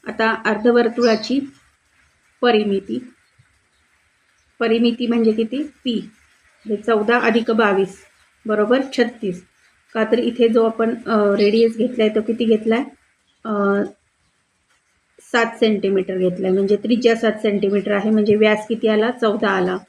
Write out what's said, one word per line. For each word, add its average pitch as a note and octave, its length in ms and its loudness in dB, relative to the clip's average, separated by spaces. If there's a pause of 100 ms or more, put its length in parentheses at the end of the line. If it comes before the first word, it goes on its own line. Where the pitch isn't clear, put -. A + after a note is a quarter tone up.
आता A3 380 -2
अर्धवर्तुळाची A#3 920 0 (1000)
परिमिती, G#3+ 680 0 (1500)
परिमिती A#3 480 0
म्हणजे A3+ 240 2
किती? A3+ 320 -2
पी, - 460 -8 (600)
हे G#3 80 -2
चौदा A3+ 420 0
अधिक A3+ 320 0
बावीस G3 460 0 (480)
बरोबर G#3+ 360 0 (160)
छत्तीस. A3+ 460 -4 (500)
का A3 100 -2
तर A3 160 0
इथे A#3 300 0
जो A3+ 160 2
आपण, A3+ 300 -2 (100)
अ, G#3 300 2
रेडियस A3 420 2
घेतलाय, A3+ 320 0
तो G#3+ 120 -2
किती A3+ 240 -4
घेतलाय? A3+ 380 2 (600)
अ, A3 60 -8 (1700)
सात A#3 260 -2
सेंटीमीटर G3 720 -2
घेतलाय. F#3 340 0
म्हणजे G3 240 2
त्रिज्या A3+ 400 2
सात A3+ 160 0
सेंटीमीटर G3+ 600 -2
आहे, G3+ 180 0
म्हणजे G#3+ 260 2
व्यास G#3+ 320 2
किती A3+ 200 -4
आला? G#3+ 240 0
चौदा A3 380 -2
आला. F#3 280 -2 (120)